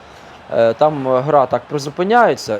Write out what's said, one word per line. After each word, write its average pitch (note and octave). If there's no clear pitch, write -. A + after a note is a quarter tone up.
е, A#2
там D3
гра C3
так B2
призупиняється D3+